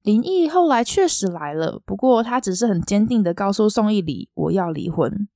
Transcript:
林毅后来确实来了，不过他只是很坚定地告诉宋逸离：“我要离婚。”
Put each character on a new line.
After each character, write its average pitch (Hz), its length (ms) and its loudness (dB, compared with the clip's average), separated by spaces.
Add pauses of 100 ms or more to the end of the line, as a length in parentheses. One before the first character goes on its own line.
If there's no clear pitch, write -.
林 214 240 2
毅 349 220 0
后 349 200 2
来 247 140 2
确 381 240 0
实 202 220 -2
来 151 260 -6
了， 160 320 -4
不 196 100 -6
过 233 280 4
他 240 160 -4
只 190 160 -4
是 220 100 -2
很 185 160 0
坚 208 240 2
定 233 160 0
地 170 120 2
告 196 180 -2
诉 214 160 2
宋 214 240 2
逸 208 100 2
离 - 320 -8
：“我 156 180 -2
要 175 200 0
离 156 180 -6
婚。” 165 460 -2